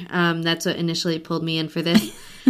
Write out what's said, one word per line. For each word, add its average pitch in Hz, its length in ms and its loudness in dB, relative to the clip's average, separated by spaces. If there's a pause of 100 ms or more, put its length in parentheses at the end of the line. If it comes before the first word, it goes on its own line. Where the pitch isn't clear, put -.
Um, 170 340 2
that's 165 220 0
what 180 100 0
initially 165 440 -2
pulled 165 240 -4
me 160 160 -2
in 160 100 -4
for 165 140 -4
this. 175 340 4
<laughs> - 120 -18 (200)